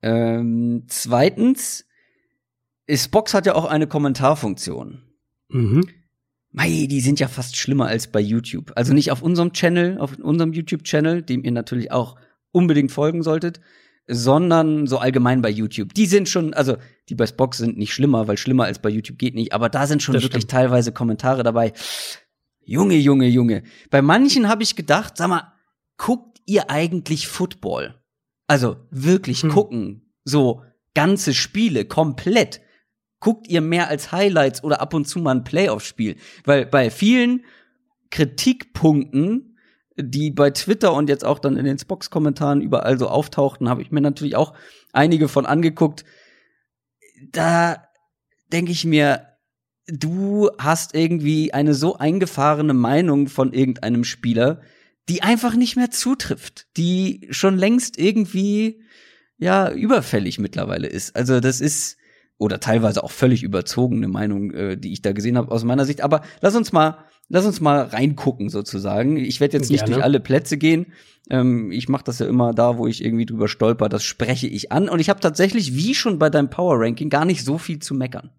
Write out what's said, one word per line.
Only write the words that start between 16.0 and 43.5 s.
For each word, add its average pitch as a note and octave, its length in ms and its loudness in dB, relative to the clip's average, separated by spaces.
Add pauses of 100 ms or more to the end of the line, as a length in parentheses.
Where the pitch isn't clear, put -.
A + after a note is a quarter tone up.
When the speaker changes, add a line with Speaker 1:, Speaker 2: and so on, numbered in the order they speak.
Speaker 1:
sind F#3+ 240 4
schon, D#3+ 240 -2
also C3 240 0 (320)
die - 60 -8
bei A#2 100 0
Spox B2+ 320 -2
sind A#2 200 -2
nicht G#2 160 -4
schlimmer, B2+ 340 0
weil G#2 100 0
schlimmer B2+ 280 2
als G#2 140 -6
bei A2 100 -2
YouTube G#2+ 280 -6
geht B2 180 -4
nicht, A2+ 180 -4
aber A2+ 160 0
da C#3+ 180 -2
sind D3 160 0
schon C3+ 100 -2
Speaker 2:
Das B2 100 2
Speaker 1:
wirklich B2 200 -2
Speaker 2:
stimmt. A2+ 80 -8
Speaker 1:
teilweise B2 400 2
Kommentare A#2+ 520 -2
dabei. A#2 300 0 (920)
Junge, F3+ 300 2
Junge, C#3 320 4
Junge. A#2+ 360 2 (260)
Bei C3+ 120 4
manchen A3+ 460 4
hab G#3+ 140 0
ich - 140 -4
gedacht, E3 420 -2
sag E3+ 120 -2
mal, F3 240 -4 (440)
guckt - 480 -4
ihr F#3+ 240 0
eigentlich D#3+ 580 -4
Football? G2 680 -8 (520)
Also B2+ 280 0 (160)
wirklich D3 520 0
Speaker 2:
Hm. D#3+ 60 2
Speaker 1:
gucken, A#2 640 -2 (100)
so C3 380 0 (320)
ganze E3+ 400 2
Spiele E3+ 520 -2
komplett. D#3+ 760 -2 (580)
Guckt A3 280 -2
ihr E3+ 140 2
mehr E3 260 0
als - 240 -6
Highlights E3 540 2
oder D3+ 160 0
ab - 120 -8
und D3+ 140 0
zu - 120 -6
mal D#3 160 0
ein B2 100 -2
Playoff-Spiel? A#2 720 -2 (260)
Weil C#3 220 4
bei B2 240 2
vielen A#3+ 540 2 (640)
Kritikpunkten, D#3+ 1500 0 (400)
die C#3+ 340 -4
bei C#3+ 180 4
Twitter F3+ 440 0
und D3 160 0
jetzt C#3 140 0
auch C#3+ 160 0
dann C3+ 160 0
in C3 100 -2
den C#3 140 -2
Spox-Kommentaren D3 840 -2
überall - 360 0
so A#2+ 100 -2
auftauchten, C#3 600 -2